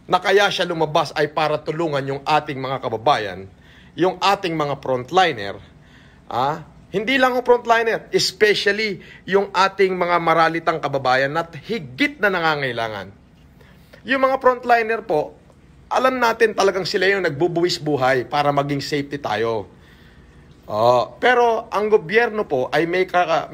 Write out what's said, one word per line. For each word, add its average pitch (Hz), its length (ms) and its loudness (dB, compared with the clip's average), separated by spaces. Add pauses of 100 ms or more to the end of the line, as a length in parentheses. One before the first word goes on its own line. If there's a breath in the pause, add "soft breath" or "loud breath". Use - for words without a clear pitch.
(120)
na 180 80 4
kaya 202 320 2
siya 175 160 -4
lumabas 160 480 -2
ay 147 160 -2
para 151 240 0
tulungan 151 480 -4
yung 135 240 -6
ating 151 320 0
mga 131 240 -6
kababayan, 107 640 -2 (480 loud breath)
yung 175 240 -2
ating 185 400 0
mga 143 240 -4
frontliner, 123 720 -2 (720 soft breath)
ah, 143 400 -4 (240)
hindi 220 240 -2
lang 254 240 0
ang 247 80 -4
frontliner, 226 640 0
especially 202 880 0 (240 loud breath)
yung 196 320 0
ating 190 400 2
mga 175 240 0
maralitang 165 640 0
kababayan 135 480 0
na 165 160 -4
higit 175 720 -6
na 208 80 0
nangangailangan. 127 800 -2 (960 loud breath)
Yung 262 240 -4
mga 269 160 0
frontliner 233 640 2
po, 151 240 -2 (560)
alam 254 320 4
natin 226 320 4
talagang 196 320 2
sila 185 240 0
yung 196 160 2
nagbubuwis 170 560 0
buhay 135 480 2
para 147 240 2
maging 143 320 -2
safety 143 320 -4
tayo. 113 560 -4 (960 soft breath)
Oh, 117 560 2
pero 240 480 2
ang 202 160 -2
gobyerno 208 560 0
po 127 240 -2
ay 151 160 0
may 180 240 -2
kaka-, 165 460 0